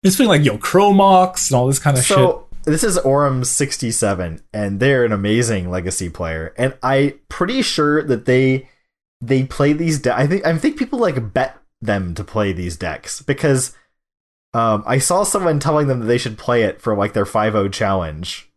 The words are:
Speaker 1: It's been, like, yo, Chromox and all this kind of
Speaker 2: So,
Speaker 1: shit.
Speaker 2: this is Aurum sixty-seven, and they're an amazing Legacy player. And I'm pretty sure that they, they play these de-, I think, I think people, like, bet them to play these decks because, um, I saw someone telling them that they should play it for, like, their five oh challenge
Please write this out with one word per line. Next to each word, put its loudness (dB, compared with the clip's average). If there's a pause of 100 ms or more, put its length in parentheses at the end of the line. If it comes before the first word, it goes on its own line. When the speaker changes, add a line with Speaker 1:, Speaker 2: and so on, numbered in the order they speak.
Speaker 1:
It's 2
been, 4
like, 4
yo, 2
Chromox 4
and 2
all 2
this 0
kind 2
of 0
Speaker 2:
So, 2
Speaker 1:
shit. -10
Speaker 2:
this 0
is 0
Aurum 2
sixty-seven, -4 (120)
and -4
they're 4
an 2
amazing 0
Legacy -6
player. -8
And -2
I'm 0
pretty -2
sure 0
that -2
they, 2 (500)
they 0
play 0
these 0
de-, -2
I 0
think, 0
I 2
think -2
people, -4
like, -2
bet -2 (240)
them -2
to -8
play -2
these -6
decks -10
because, -2 (760)
um, 0
I 0
saw 0
someone 0
telling 0
them 0
that -6
they 2
should -6
play 0
it -2
for, -2
like, -2
their 0
five 0
oh 2
challenge -4